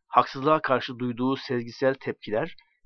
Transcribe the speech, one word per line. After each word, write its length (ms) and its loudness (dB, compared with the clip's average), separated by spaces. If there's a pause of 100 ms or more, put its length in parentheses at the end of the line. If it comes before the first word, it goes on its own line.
haksızlığa 540 4
karşı 380 0
duyduğu 360 -2
sezgisel 580 -2
tepkiler 640 -4 (300)